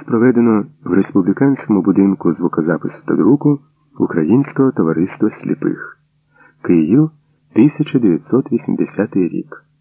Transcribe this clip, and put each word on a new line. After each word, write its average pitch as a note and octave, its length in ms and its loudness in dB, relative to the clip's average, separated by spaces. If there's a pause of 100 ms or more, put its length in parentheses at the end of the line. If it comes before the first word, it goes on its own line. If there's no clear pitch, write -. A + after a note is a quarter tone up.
проведено A#2 600 2 (180)
в F2 100 -2
Республіканському G2 880 0
будинку F#2+ 500 2
звукозапису D#2+ 760 -4
та D#2+ 80 0
друку C#3+ 440 2 (400)
Українського B2+ 720 0
товариства F2 580 -2
сліпих. - 680 -8 (640)
Київ, F#2 500 2 (420)
тисяча C#3 460 0
дев'ятсот A2 520 -2
вісімдесятий F#2 760 -4
рік. - 380 -10 (160)